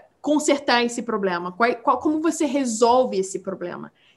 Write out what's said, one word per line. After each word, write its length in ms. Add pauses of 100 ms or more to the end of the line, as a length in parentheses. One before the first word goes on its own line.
(200)
consertar 640
esse 180
problema? 500
Qual, 240
qual, 220
como 220
você 240
resolve 720
esse 220
problema? 520 (240)